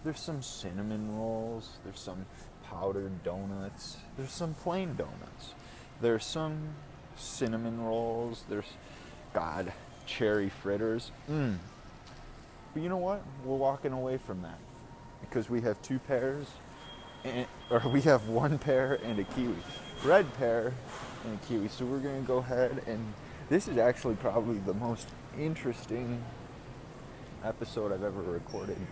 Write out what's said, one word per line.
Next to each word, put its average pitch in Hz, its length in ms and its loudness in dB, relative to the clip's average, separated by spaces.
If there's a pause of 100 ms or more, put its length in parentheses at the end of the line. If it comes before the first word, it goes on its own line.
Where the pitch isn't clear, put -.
There's 151 160 -2
some 147 220 -2
cinnamon 107 760 -4
rolls. 113 680 -2
There's 95 160 -10
some 92 240 -6 (400)
powdered 95 580 -2
donuts. 98 720 -6 (220)
There's 135 160 -6
some 160 220 -2
plain 175 420 -2
donuts. - 560 -8 (480)
There's 117 240 6
some 156 500 -2 (400)
cinnamon 113 720 -2
rolls. 117 640 0
There's, 104 240 -2 (580)
God, 85 400 0 (340)
cherry 104 440 4
fritters. 110 640 0 (180)
Mm. 131 280 2 (1120)
But 156 100 -2
you 175 60 0
know 185 80 0
what? 190 240 0 (240)
We're 131 100 2
walking 135 380 2
away 131 240 0
from 95 240 -4
that 82 180 -8 (600)
because 110 280 0
we 117 120 2
have 110 200 2
two 131 180 0
pears, 135 480 2 (760)
and, 123 240 -2 (220)
or 120 180 8
we 120 140 6
have 127 260 10
one 135 320 4
pear 131 420 6
and 113 160 0
a 98 60 2
kiwi. 120 320 0 (480)
Red 156 300 8
pear 117 400 4 (500)
and 113 120 -2
a 98 120 -6
kiwi. 107 220 2
So - 160 -2
we're 135 140 0
gonna 135 200 0
go 127 200 4
ahead 127 460 2
and, 110 280 -2 (360)
this 180 180 6
is 135 100 2
actually 120 380 6
probably 110 420 2
the 95 160 0
most 113 340 -2 (300)
interesting 123 840 -2 (1200)
episode 110 480 -2
I've 95 120 0
ever 98 180 0
recorded. 90 560 -2 (140)